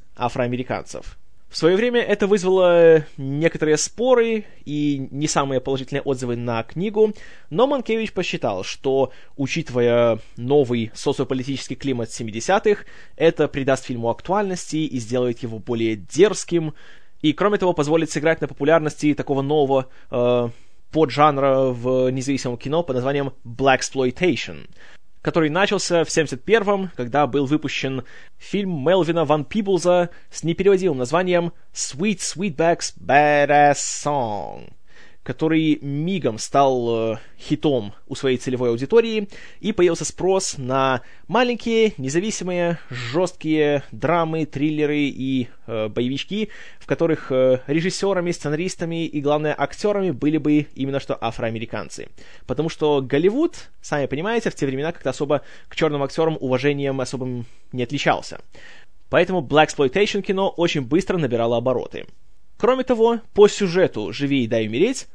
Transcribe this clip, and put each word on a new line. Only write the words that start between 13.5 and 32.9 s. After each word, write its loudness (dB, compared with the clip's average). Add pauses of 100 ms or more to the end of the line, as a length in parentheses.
фильму -4
актуальности -2
и -2
сделает -2
его -8
более 0
дерзким, 2 (480)
и, 4
кроме 2
того, 4
позволит 2
сыграть 0
на -4
популярности 2
такого -2
нового, 2 (240)
э, 2 (400)
поджанра 4
в 2
независимом -2
кино -2
под -2
названием -2 (120)
«Blaxploitation». 0 (540)
который 2
начался 2
в -6
семьдесят 0
первом, 2
когда 2
был 0
выпущен -2 (340)
фильм -2 (180)
Мелвина 4
Ван 2
Пиблза 2 (180)
с -14
непереводимым 2
названием 0 (220)
«Sweet -2
Sweetback's 0